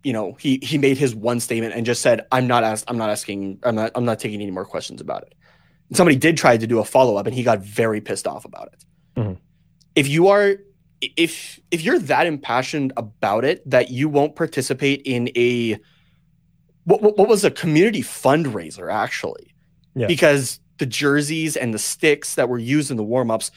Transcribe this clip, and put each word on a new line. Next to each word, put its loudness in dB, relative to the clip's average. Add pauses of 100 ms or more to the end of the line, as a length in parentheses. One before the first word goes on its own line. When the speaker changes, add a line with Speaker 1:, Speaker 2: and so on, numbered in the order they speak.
Speaker 1:
you -2
know, -4
he, 0
he -4
made 2
his 0
one -2
statement -4
and -4
just -2
said, 2
"I'm 2
not 4
ask-, -2
I'm -4
not -2
asking, -6
I'm 0
not, -2
I'm -2
not 0
taking -8
any -6
more -8
questions -10
about -8
it." -20 (540)
And -4
somebody 6
did 2
try 6
to -2
do 2
a -2
follow-up, 2
and -6
he -4
got 2
very -2
pissed -8
off -8
about -18
it. -20 (340)
Speaker 2:
Mm-hmm. -2 (600)
Speaker 1:
If 2
you 4
are, 4 (440)
if, -4 (100)
if -4
you're 2
that 2
impassioned -2
about -2
it -2
that 4
you -4
won't 2
participate -2
in -2
a, 0 (1040)
what, 2
what, 4
what 6
was 4
a 4
community 2
fundraiser, -2
actually, -6 (400)
Speaker 2:
Yeah. -2
Speaker 1:
because 2 (180)
the -2
jerseys -2
and -2
the -4
sticks 0
that 0
were -2
used -2
in -4
the -2
warm-ups -2